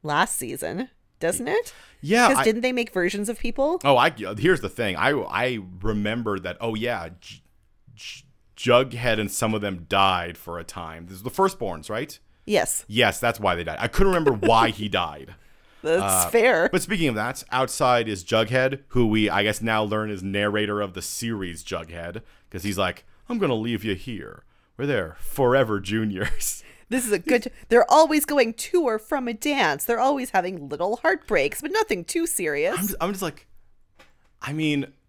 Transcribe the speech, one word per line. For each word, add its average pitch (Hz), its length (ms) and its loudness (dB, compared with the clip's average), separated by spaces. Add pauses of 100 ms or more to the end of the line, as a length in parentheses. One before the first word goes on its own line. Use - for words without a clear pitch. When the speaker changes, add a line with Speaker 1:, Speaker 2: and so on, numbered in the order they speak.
Speaker 1:
last 151 340 0
season, 131 540 -8 (300)
doesn't 170 280 -2
it? 466 240 -2 (300)
Speaker 2:
Yeah, 226 260 6
Speaker 1:
'Cause 277 120 6
Speaker 2:
I - 40 2
Speaker 1:
didn't 220 160 2
they 254 120 0
make 240 200 -4
versions 202 380 -2
of 226 80 -6
people? 285 440 0
Speaker 2:
Oh, 139 140 6
I, 139 140 6
here's 110 500 0
the 104 80 -4
thing. 101 280 -2
I, 113 160 2
I 120 460 -2 (220)
remember 104 580 -2
that, 87 220 -8
oh, 113 140 -4
yeah, 107 340 -4 (140)
J-, - 180 -20 (540)
J-, - 300 -16 (340)
Jughead 120 600 2
and 101 120 -2
some 110 240 -2
of 104 80 -2
them 92 260 -6
died 90 480 2
for 85 220 -12
a 85 60 -10
time. 82 420 -12
This 92 100 -18
is 92 60 -18
the 123 80 -8
firstborns, 113 580 -2
right? 117 300 -8 (260)
Speaker 1:
Yes. - 440 -2
Speaker 2:
Yes, 107 320 2
that's 117 200 0
why 95 140 2
they 85 100 -4
died. 80 160 -8
I 117 80 -2
couldn't 190 240 4
remember 160 200 4
why 113 360 4
he 110 220 -4
died. 82 500 -4
<laughs> - 40 -20 (400)
Speaker 1:
That's 180 420 2
Speaker 2:
Uh, 170 40 -6
Speaker 1:
fair. 226 400 4
Speaker 2:
but 185 100 0
speaking 175 280 0
of 113 80 -2
that, 117 340 -4
outside 123 560 2
is 98 160 -4
Jughead, 127 680 0
who 120 180 4
we, 107 200 4
I 101 140 2
guess, 104 180 0
now 110 220 0
learn 107 300 -2
is 95 100 -8
narrator 104 580 0
of 95 140 -6
the 92 80 -10
series 98 640 -8
Jughead, 85 580 -10 (300)
'cause 90 100 -10
he's 98 160 -4
like, 90 260 -2 (240)
"I'm 240 120 -4
gonna 143 160 2
leave 110 260 -4
you 104 140 -2
here. 82 480 -12 (320)
We're 139 100 -6
there 95 320 -2
forever, 123 640 2
juniors." 104 880 -2
<laughs> - 200 -20
Speaker 1:
This 247 160 -2
is 226 60 -2
a 202 80 2
good, 254 320 0 (180)
they're 233 220 6
always 311 340 6
going 254 300 2
to - 300 0
or 220 160 0
from 269 260 -4
a 233 80 -4
dance. 226 500 0
They're 233 140 0
always 269 320 0
having 175 380 -2
little 175 300 -2
heartbreaks, 196 640 0
but 302 120 -6
nothing 427 320 0
too 330 240 -4
serious. 156 500 -2
Speaker 2:
I'm 190 80 -4
just, 185 140 -4
I'm 175 100 -2
just 190 120 -6
like, - 260 -8 (920)
I 135 120 -8
mean 151 400 0 (160)